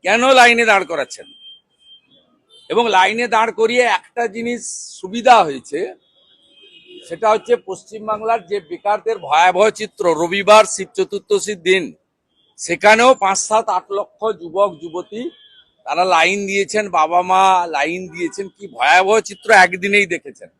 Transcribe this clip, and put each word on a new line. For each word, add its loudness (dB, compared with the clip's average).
কেন 2
লাইনে 4
দাঁড় 2
করাচ্ছেন? -8
এবং -2
লাইনে 0
দাঁড় 0
করিয়ে 0
একটা -2
জিনিস -8
সুবিধা 2
হয়েছে, -8
সেটা -2
হচ্ছে 0
পশ্চিমবাংলার -8
যে -6
বেকারদের -6
ভয়াবহ 2
চিত্র, -4
রবিবার 4
শিব -8
চতুর্দশীর -4
দিন, 0
সেখানেও 4
পাঁচ, -2
সাত, -2
আট -4
লক্ষ -6
যুবক -4
যুবতী -12
তারা -2
লাইন 0
দিয়েছেন, -4
বাবা 0
মা 2
লাইন -6
দিয়েছেন, -10
কি -20
ভয়াবহ 2
চিত্র -10
একদিনেই 4
দেখেছেন। -12